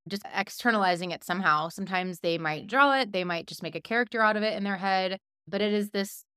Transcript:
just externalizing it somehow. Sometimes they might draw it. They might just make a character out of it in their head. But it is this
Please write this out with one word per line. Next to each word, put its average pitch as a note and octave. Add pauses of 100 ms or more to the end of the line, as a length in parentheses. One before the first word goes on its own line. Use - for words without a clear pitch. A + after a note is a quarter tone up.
just G3 (120)
externalizing F#3+
it D#3
somehow. E3
Sometimes F#3
they E3
might D#3
draw C4+
it. G#3+
They F#3
might E3+
just -
make D#3+
a E3+
character A3+
out G#3+
of G#3
it G#3+
in G3
their G3+
head. F#3+ (280)
But G3
it G#3
is G#3
this - (120)